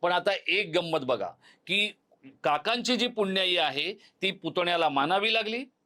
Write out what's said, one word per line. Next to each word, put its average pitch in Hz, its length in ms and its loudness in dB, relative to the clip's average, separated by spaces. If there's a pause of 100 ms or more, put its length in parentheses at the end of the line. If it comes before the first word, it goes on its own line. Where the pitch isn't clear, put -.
पण 175 100 2
आता 180 180 2 (180)
एक 175 260 0
गंमत 170 260 0
बघा 120 280 -2 (380)
की 202 260 -2 (520)
काकांची 226 520 0
जी 233 100 2
पुण्याई 190 500 0
आहे 151 360 0 (300)
ती 190 80 0
पुतण्याला 170 580 0
मानावी 170 440 2
लागली. 226 320 -2 (220)